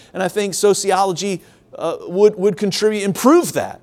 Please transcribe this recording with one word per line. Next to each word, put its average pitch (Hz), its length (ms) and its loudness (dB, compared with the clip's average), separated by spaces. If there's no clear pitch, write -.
and 185 80 -6
I 202 60 -2
think 202 260 -4
sociology, 190 880 0
uh, 156 280 -6
would, 208 340 2
would 196 200 0
contribute, 208 460 -2
improve 240 520 2
that. 95 300 -6